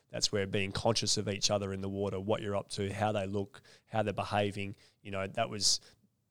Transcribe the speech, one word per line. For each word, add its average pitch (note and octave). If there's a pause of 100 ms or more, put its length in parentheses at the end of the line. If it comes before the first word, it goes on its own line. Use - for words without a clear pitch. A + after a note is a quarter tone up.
(120)
That's A2
where G2
being G2
conscious -
of G#2
each G2+
other G2+
in F#2+
the G2
water, G2
what G2+
you're G2+
up -
to, G2
how G#2
they G2+
look, G2 (260)
how A2
they're G#2
behaving. G2+ (260)
You G#2
know, G2
that A#2
was, G#2 (520)